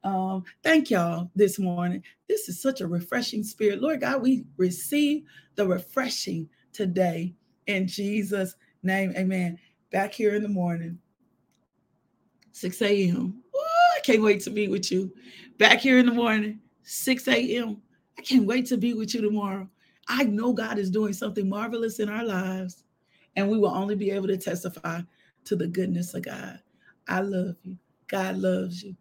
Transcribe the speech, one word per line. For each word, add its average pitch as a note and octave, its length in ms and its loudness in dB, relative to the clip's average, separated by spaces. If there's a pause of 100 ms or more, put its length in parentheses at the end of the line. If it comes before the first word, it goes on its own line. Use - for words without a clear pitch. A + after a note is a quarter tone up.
Um, F#3+ 400 -2 (180)
thank D#4 280 4
y'all F3 440 0
this F#3+ 240 4
morning. F3+ 460 -2 (240)
This G#4+ 200 -2
is - 140 -10
such C4+ 180 -2
a F#3+ 60 -4
refreshing G#3 560 -2
spirit. G#3 400 0
Lord C#4+ 180 0
God, B3+ 220 0
we B3+ 220 4 (120)
receive C#4+ 680 0 (320)
the G3+ 100 2
refreshing F3+ 800 -4 (240)
today F3+ 640 0 (320)
in F#3+ 220 0
Jesus' G3 640 -2 (300)
name. F#3+ 320 0
Amen. F#3 420 0 (320)
Back G3 240 -2
here G#3 220 2
in G#3+ 60 0
the G#3 60 -4
morning, F3 500 -2 (1500)
six - 280 -8
A G3+ 280 4
M. F#3 340 -2 (140)
Ooh, E5 400 4
I C#5 80 -2
can't A3 180 6
wait G#3 200 4
to - 80 -8
be G#3 180 -2
with F#3+ 240 -2
you. F#3 200 0 (460)
Back - 220 6
here C4 180 6
in B3 80 8
the A#3+ 60 4
morning, A3 480 0 (240)
six - 420 -2
A A#3+ 320 2
M. A3+ 200 -6 (380)
I - 60 -20
can't A#3+ 240 4
wait B3 200 0
to B3+ 100 0
be A#3 180 0
with A3 200 -6
you A3+ 60 -2
tomorrow. G3+ 480 -2 (400)
I B3 160 0
know A3+ 280 0
God A3+ 260 -2
is F#3+ 120 0
doing G#3 220 0
something G3 360 -4
marvelous A3 500 -4
in G#3 100 -2
our G#3+ 160 -4
lives, F#3 600 -6 (500)
and G3+ 160 0
we A3 80 2
will G#3 160 4
only G3+ 220 -2
be G3 160 0
able G3 160 -2
to F#3+ 100 0
testify F3 640 -6 (440)
to G3 120 -2
the F3 100 -2
goodness F3 480 -4
of F3 80 -6
God. F3+ 380 -12 (480)
I F#3 120 0
love F#3 420 -4
you. F#3 140 -14 (300)
God F#3+ 320 -4
loves F#3 440 -2
you. G3 180 -14